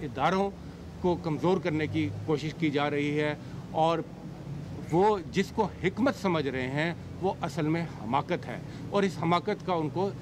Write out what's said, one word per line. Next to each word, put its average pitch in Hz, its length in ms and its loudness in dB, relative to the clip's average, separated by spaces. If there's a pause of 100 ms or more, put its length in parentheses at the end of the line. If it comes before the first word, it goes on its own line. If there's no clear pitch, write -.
इदारों 165 460 2 (520)
को 180 120 4 (100)
कमज़ोर 165 360 2
करने 156 280 0
की 151 180 0 (200)
कोशिश 151 340 0
की 160 100 2
जा 143 180 2
रही 147 240 0
है 151 260 0 (380)
और 165 280 4 (840)
वो 202 280 6 (140)
जिसको 196 320 2 (180)
हिकमत 214 340 2
समझ 165 300 2
रहे 131 240 -2
हैं 156 240 0 (260)
वो 185 220 0
असल 151 240 0
में 165 160 2
हमाकत 143 640 -2
है 110 160 -8 (320)
और 196 120 6
इस 180 120 2
हमाकत 170 500 2
का 180 80 2
उनको 160 360 0 (100)